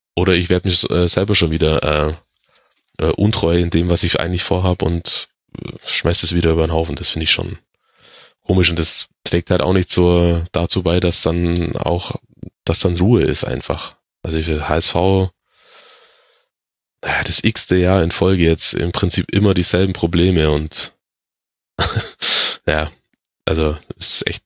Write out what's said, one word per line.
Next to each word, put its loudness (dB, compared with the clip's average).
oder 4
ich 2
werd 0
mich, 0
äh, 2
selber 0
schon 2
wieder, 0
äh, -4
äh, 2
untreu 2
in 0
dem, 0
was 0
ich 0
eigentlich -4
vorhab 0
und, -4
äh, -12
schmeiß -2
es -2
wieder 2
über 2
den -2
Haufen. -2
Das -6
finde -4
ich 0
schon -4
komisch 4
und -2
das -4
trägt -2
halt 2
auch 0
nicht 2
zur, 4
dazu 0
bei, 2
dass 0
dann 0
auch, -4
dass 0
dann 2
Ruhe 4
ist 0
einfach. -6
Also -4
ich -2
will -2
H 0
S 0
V, 2
naja, -4
das -6
x-te 0
Jahr 4
in 0
Folge 2
jetzt 0
im -2
Prinzip -2
immer 2
dieselben 0
Probleme 2
und -4
<laughs> -4
ja, -2
also 0
es -6
ist -6
echt -8